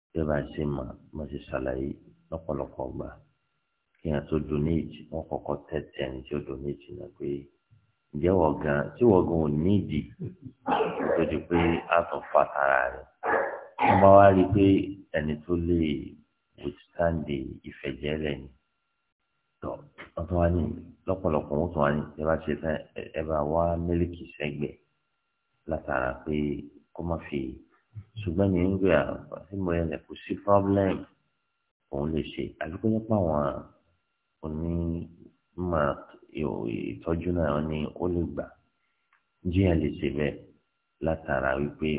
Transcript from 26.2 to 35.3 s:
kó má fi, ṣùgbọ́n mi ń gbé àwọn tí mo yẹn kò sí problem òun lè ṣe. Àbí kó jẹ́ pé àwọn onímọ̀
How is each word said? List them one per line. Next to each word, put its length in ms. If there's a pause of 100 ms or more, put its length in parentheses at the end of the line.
kó 140
má 160
fi, 220 (720)
ṣùgbọ́n 360
mi 100
ń 140
gbé 180
àwọn 480
tí 160
mo 160
yẹn 260
kò 160
sí 200
problem 640 (960)
òun 160
lè 140
ṣe. 220 (120)
Àbí 200
kó 120
jẹ́ 140
pé 120
àwọn 280 (1000)
onímọ̀ 1400 (1040)